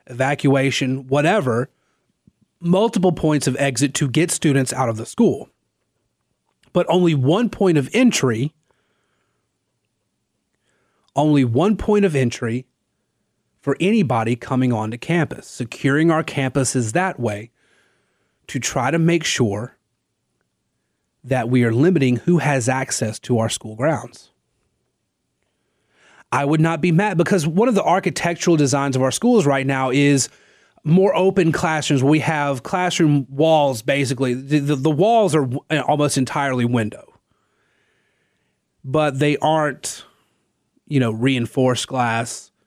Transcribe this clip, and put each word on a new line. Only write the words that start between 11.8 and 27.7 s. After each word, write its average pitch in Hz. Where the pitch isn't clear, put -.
of 160
entry 120
for 139
anybody 127
coming 127
onto 110
campus. -
Securing 147
our 160
campuses 131
that 180
way 110
to 135
try 131
to 165
make 165
sure 107
that 123
we 123
are 113
limiting 135
who 170
has 131
access 131
to 120
our 113
school 110
grounds. 123
I 143
would 156
not 165
be 170
mad, 196
because 165
one 190
of 240